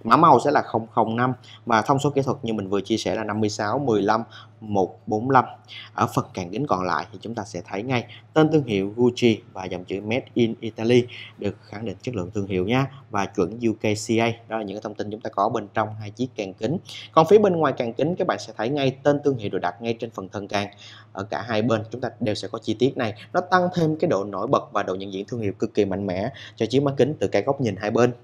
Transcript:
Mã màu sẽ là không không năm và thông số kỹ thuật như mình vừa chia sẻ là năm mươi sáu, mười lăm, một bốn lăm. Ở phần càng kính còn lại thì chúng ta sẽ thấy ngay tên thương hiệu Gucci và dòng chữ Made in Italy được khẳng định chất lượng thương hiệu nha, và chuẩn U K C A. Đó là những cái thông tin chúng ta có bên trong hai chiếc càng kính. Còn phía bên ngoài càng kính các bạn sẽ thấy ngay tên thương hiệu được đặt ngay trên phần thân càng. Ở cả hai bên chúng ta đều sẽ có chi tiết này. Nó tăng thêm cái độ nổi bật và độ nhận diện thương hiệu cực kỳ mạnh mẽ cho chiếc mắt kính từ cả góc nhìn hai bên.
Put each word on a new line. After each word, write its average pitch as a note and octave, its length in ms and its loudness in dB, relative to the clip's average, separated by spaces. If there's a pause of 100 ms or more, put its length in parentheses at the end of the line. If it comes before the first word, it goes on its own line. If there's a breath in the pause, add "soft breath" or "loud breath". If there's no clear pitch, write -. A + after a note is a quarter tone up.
Mã A#2 140 6
màu D3+ 280 8
sẽ C#3+ 60 2
là C3+ 100 4
không A2+ 260 -2
không A2+ 280 0
năm B2 180 0 (320 loud breath)
và A2+ 160 4
thông C#3 180 2
số D3 100 2
kỹ C#3 120 0
thuật A#2+ 220 -2
như A2+ 100 -2
mình G2+ 160 -4
vừa G2 120 2
chia A2 160 0
sẻ G2 180 -2
là G#2+ 80 -4
năm G#2+ 160 -4
mươi G#2+ 100 2
sáu, A2 300 -2
mười A2+ 220 2
lăm, G#2+ 220 2 (380 loud breath)
một G2+ 460 0
bốn A2 220 -2
lăm. B2+ 160 6 (480 loud breath)
Ở G#2+ 220 0
phần B2+ 180 0
càng F2+ 160 -6
kính A2 180 -4
còn F#2 160 0
lại E2+ 280 -2
thì F#2+ 100 -16
chúng A2+ 140 -10
ta G#2+ 80 -6
sẽ F2 260 -10
thấy G2+ 140 -8
ngay B2+ 220 -2 (280 loud breath)
tên D#3 180 6
thương D3+ 120 4
hiệu G2+ 320 -2
Gucci A#2+ 460 4 (120)
và F#2+ 120 -10
dòng F#2 200 -8
chữ F#2+ 160 -6
Made A2+ 320 -4
in A#2 260 2
Italy A#2 480 2 (300 loud breath)
được G2+ 260 -6
khẳng G#2+ 220 -12
định F#2+ 160 -8
chất - 140 -8
lượng F2+ 180 -6
thương G2+ 140 -4
hiệu F#2 180 -2
nha, C3 260 0 (180 loud breath)
và G2+ 160 -2
chuẩn G2 360 -2
U A2+ 120 2
K - 80 -10
C A2 380 0
A. A#2 120 2 (160)
Đó A2 100 -6
là A2 60 -6
những G2 140 -8
cái G#2+ 60 -12
thông G#2 120 -8
tin G#2 160 -8
chúng G#2+ 100 -10
ta A2+ 80 -8
có G2+ 200 0
bên A2+ 240 -4
trong A2 220 -2
hai G#2+ 160 -12
chiếc B2 240 -4
càng F#2+ 180 -6
kính. A2 240 -2 (360 loud breath)
Còn D#3+ 160 6
phía G3+ 80 10
bên G3+ 180 4
ngoài D3 220 2
càng A#2 160 -2
kính E3 220 0
các F#3 120 -2
bạn G2+ 120 2
sẽ - 180 -12
thấy A2+ 120 0
ngay C#3 340 0
tên D3 200 4
thương C#3 140 2
hiệu G2+ 120 -4
được F#2+ 100 -2
đặt F2+ 220 -4
ngay A#2 180 -2
trên A#2 100 -8
phần F#2+ 200 -10
thân G#2 180 -8
càng. G2+ 200 -2 (460 loud breath)
Ở G2 100 -6
cả F#2 180 -6
hai A2 200 -2
bên A2+ 300 2
chúng B2+ 100 -8
ta A#2+ 80 -4 (100)
đều G#2+ 160 -2
sẽ F#2+ 120 -10
có A#2 120 -8
chi A2 200 -4
tiết C3+ 180 2
này. A2+ 160 -2 (200 loud breath)
Nó F3+ 80 0
tăng F3+ 340 2
thêm D#3 200 2
cái D#3+ 140 0
độ G2 140 2
nổi G2+ 240 -6
bật C3 260 0
và G2+ 100 0
độ F#2 120 -4
nhận G2 180 -8
diện G2 140 -6
thương A#2+ 140 -8
hiệu G2 180 -2
cực A2 140 -4
kỳ G#2 120 2
mạnh G2 220 -4
mẽ G2 220 -4 (260 loud breath)
cho A#2 100 -2
chiếc A#2+ 180 2
mắt C#3 140 0
kính C#3 220 2
từ G2 80 -2
cả G2+ 120 0
góc D#3+ 220 -2
nhìn G#2+ 140 0
hai G#2 160 -4
bên. A#2+ 220 4 (100)